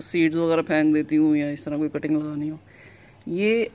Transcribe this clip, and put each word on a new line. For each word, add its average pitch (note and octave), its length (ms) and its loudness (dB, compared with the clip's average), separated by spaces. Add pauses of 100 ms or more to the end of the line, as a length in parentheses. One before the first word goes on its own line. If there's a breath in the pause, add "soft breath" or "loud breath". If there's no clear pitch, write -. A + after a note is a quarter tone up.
सीड्स E3 340 2
वगैरह E3 260 2
फेंक D#3 320 2
देती D3+ 220 0
हूँ D3+ 200 4
या D3 140 -2
इस D3 140 -10
तरह D3 140 -6
कोई D3+ 120 -2
कटिंग D3+ 260 -2
लगानी D3+ 320 -4
हो। D#3 100 -8 (680 loud breath)
ये G#3 460 0